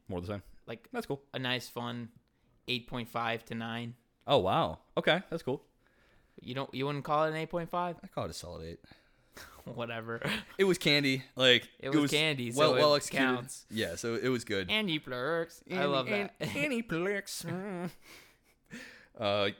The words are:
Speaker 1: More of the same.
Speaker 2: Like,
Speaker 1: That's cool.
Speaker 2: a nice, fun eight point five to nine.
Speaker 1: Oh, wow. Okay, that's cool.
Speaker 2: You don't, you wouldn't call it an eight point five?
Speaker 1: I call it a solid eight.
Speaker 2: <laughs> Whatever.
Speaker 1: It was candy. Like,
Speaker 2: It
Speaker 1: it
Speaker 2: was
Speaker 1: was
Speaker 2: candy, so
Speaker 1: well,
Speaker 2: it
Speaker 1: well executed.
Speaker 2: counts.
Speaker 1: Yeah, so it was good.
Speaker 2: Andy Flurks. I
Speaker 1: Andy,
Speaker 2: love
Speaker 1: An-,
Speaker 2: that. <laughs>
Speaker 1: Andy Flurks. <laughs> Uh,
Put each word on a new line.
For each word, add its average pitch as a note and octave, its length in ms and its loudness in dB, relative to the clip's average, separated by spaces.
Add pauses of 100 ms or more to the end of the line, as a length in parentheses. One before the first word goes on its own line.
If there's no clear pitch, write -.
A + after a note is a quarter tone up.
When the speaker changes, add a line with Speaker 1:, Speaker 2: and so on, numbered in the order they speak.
Speaker 1:
More F2+ 100 -4
of F2+ 80 -4
the G#2 60 -4
same. G2+ 100 -6 (240)
Speaker 2:
Like, A#2 260 -12
Speaker 1:
That's A#3 140 -6
cool. C#3 160 -6 (120)
Speaker 2:
a C3 40 -6
nice, B2+ 300 -4
fun A#2+ 400 -8 (600)
eight B2 180 -4
point A#2+ 240 -6
five A#2 360 -2
to A#2+ 80 -8
nine. A#2 400 -8 (320)
Speaker 1:
Oh, C3 120 4
wow. G#2 400 2 (180)
Okay, E3+ 320 4
that's E3 140 -6
cool. C3+ 200 -4 (800)
Speaker 2:
You B2 140 -10
don't, C#3 200 -6
you C3 120 -2
wouldn't C#3+ 180 -4
call D#3 200 4
it D#3 60 2
an D#3 60 -4
eight D#3+ 140 -4
point E3+ 180 -4
five? F3 340 -2
Speaker 1:
I F#3+ 40 -14
call B2+ 180 -6
it E2 60 -6
a - 40 -10
solid E2 320 -10
eight. E2+ 140 -12 (840)
Speaker 2:
<laughs> - 0 -
Whatever. A#2 560 -6 (380)
Speaker 1:
It G3 60 6
was F3+ 120 6
candy. C#3+ 460 2 (140)
Like, B2+ 260 8 (160)
Speaker 2:
It - 80 -10
Speaker 1:
it - 40 -2
Speaker 2:
was D3 120 4
Speaker 1:
was C#3 80 2
Speaker 2:
candy, D3 400 0
so B2 80 0
Speaker 1:
well, D3+ 160 8
Speaker 2:
it B2+ 60 4
Speaker 1:
well D3 160 8
executed. C#3 280 0
Speaker 2:
counts. B2+ 460 -2
Speaker 1:
Yeah, G2+ 240 -2
so A#2 200 -2
it A#2 140 0
was B2 160 0
good. A2 260 0
Speaker 2:
Andy G3+ 280 0
Flurks. D3 720 -4
I F3+ 40 -4
Speaker 1:
Andy, C#3+ 120 2
Speaker 2:
love C3+ 220 0
Speaker 1:
An-, G3+ 300 -2
Speaker 2:
that. - 180 -4
<laughs> - 0 -
Speaker 1:
Andy C#4 260 0
Flurks. F3+ 1120 -4
<laughs> - 60 -20 (1160)
Uh, G2+ 420 2